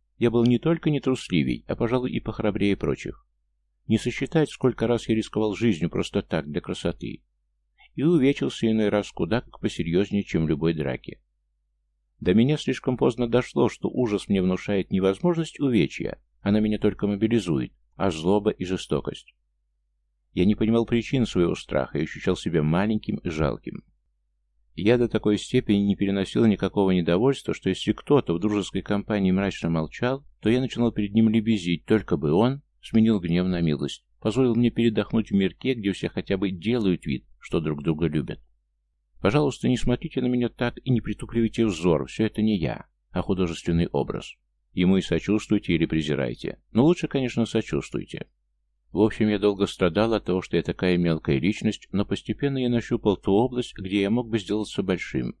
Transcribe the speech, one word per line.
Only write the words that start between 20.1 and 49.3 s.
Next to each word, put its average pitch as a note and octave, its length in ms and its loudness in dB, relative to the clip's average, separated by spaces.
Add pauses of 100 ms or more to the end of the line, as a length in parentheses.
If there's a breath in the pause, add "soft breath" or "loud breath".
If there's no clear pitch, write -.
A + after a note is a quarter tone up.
Я F2+ 100 0
не G#2 100 4
понимал A2+ 320 2
причин A#2+ 400 0
своего E2+ 300 0
страха - 420 -4
и D2+ 60 0
ощущал - 320 -4
себя E2 260 0
маленьким G2+ 540 0
и - 120 -8
жалким. D#2 540 -4 (960)
Я G#2+ 220 4
до A#2+ 100 2
такой - 280 0
степени G#2+ 420 0
не G2+ 180 2
переносил G2 500 0
никакого G2 460 2
недовольства, F#2 600 2
что - 160 -2
если - 200 -2
кто-то B2 440 2
в E2 40 -2
дружеской G2+ 440 -2
компании G2+ 500 0
мрачно F#2 360 -2
молчал, G2+ 560 -4 (160)
то - 80 -2
я B2 120 2
начинал A#2 320 -2
перед G2+ 200 -4
ним A2+ 160 6
лебезить, G#2+ 580 0
только G2+ 300 2
бы D2 160 -2
он B2 300 2 (180)
сменил A2 400 2
гнев F2 260 0
на F2+ 140 0
милость, D2 440 -2 (160)
позволил A#2+ 340 2
мне A#2+ 160 4
передохнуть A2+ 600 0
в G2 40 0
мирке, G2 400 0
где G2+ 180 -2
все F2 160 -4
хотя F#2+ 280 -4
бы F#2+ 140 0
делают F#2+ 560 0
вид, C#2 200 -6 (120)
что - 220 -2
друг D#2 220 -4
друга D#2+ 240 0
любят. D2+ 340 -4 (800)
Пожалуйста, C3 480 0
не B2+ 80 2
смотрите B2+ 460 -2
на B2 40 -2
меня B2 220 0
так - 340 -4
и - 80 -6
не A#2+ 100 2
притупливайте A2 680 -2
взор, E2 400 2
все - 180 -4
это A2 160 -2
не G#2+ 180 2
я, C#2 280 -6 (240)
а F#2 120 -4
художественный E2+ 640 0
образ. - 460 -4 (380)
Ему F2+ 240 4
и F#2 60 2
сочувствуйте G2+ 720 0
или D#2+ 100 2
презирайте, D2 720 -4 (140)
но A#2+ 120 2
лучше, E3+ 240 2
конечно, B2 360 -2
сочувствуйте. - 840 -6 (640)
В E2+ 100 -2
общем, G#2+ 260 2
я G#2 100 2